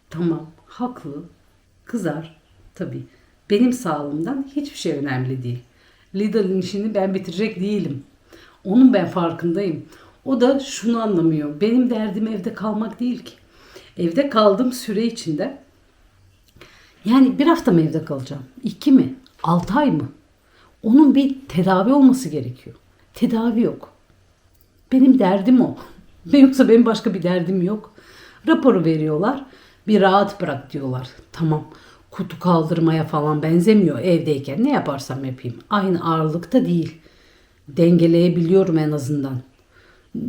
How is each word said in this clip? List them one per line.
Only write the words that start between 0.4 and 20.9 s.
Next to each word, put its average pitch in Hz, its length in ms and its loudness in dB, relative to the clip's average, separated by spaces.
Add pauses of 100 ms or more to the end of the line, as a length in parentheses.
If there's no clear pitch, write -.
haklı. 170 580 -12 (640)
Kızar. 160 540 -8 (360)
Tabii. 131 280 -10 (460)
Benim 240 240 2
sağlığımdan 160 840 -6
hiçbir - 220 -10
şey - 140 -6
önemli 131 520 -6
değil. 123 160 -8 (560)
Lidl'in 190 460 -2
işini 208 340 -6
ben 190 180 -2
bitirecek 185 460 -6
değilim. 180 440 -6 (600)
Onun 233 300 6
ben 175 140 0
farkındayım. 170 800 -4 (400)
O 254 160 -2
da 262 180 4
şunu 226 420 -4
anlamıyor. 160 600 -2
Benim 233 280 2
derdim 214 380 -4
evde 214 260 -6
kalmak 208 460 -6
değil 240 240 -6
ki. - 100 -20 (640)
Evde 185 320 0
kaldığım 214 440 2
süre 220 320 -4
içinde, 214 520 -6 (1500)
yani 233 340 4
bir 302 80 0
hafta 330 240 2
mı 165 100 6
evde 156 240 -2
kalacağım? 143 380 -10 (200)
İki - 280 -2
mi? - 240 4 (280)
Altı 175 300 0
ay 277 180 2
mı? 147 180 -4 (760)
Onun 254 320 6